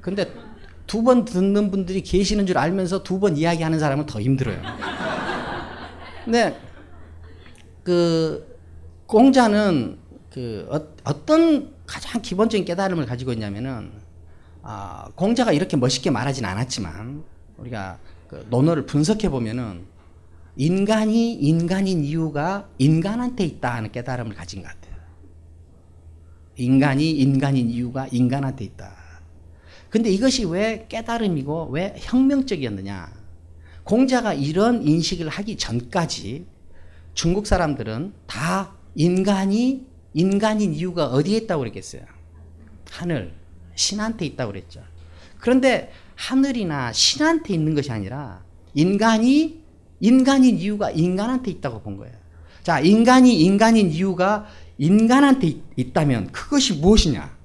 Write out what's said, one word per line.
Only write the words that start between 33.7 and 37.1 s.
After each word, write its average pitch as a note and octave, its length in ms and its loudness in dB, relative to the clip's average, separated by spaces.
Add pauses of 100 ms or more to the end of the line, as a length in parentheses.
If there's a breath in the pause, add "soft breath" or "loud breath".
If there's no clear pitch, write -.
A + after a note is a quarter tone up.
공자가 A#3+ 500 0
이런 F3 520 0
인식을 D#3+ 440 0
하기 G3+ 280 -8
전까지 B2 880 -4 (680 soft breath)